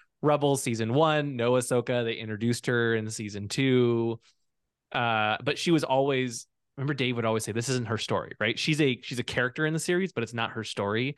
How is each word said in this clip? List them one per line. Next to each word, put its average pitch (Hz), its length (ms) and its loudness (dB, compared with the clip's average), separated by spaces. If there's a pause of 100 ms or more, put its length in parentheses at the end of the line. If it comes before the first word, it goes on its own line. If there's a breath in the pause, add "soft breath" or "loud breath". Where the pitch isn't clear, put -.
(200 loud breath)
Rebels 143 420 2
season 113 320 -2
one, 151 420 2
no 120 160 2
Ahsoka. 123 520 0
They 113 100 -2
introduced 113 520 -2
her 117 300 2
in 110 120 -4
season 104 400 -8
two. 120 680 2 (720 soft breath)
Uh, 110 540 0
but - 140 0
she 180 120 0
was 160 140 6
always, 131 640 0 (280)
remember 143 160 -2
Dave 127 240 0
would 117 80 0
always 113 200 0
say, 107 80 -6
"This 117 160 -2
isn't 123 180 0
her 110 120 -2
story," - 420 -2
right? 107 180 0
She's 156 220 0
a, 135 220 2
she's 123 180 -6
a 117 40 -8
character 127 400 -2
in 156 100 -2
the 160 40 -2
series, 180 340 -2
but 117 120 -2
it's 117 100 -8
not 113 160 -2
her 113 140 -6
story. 113 540 -2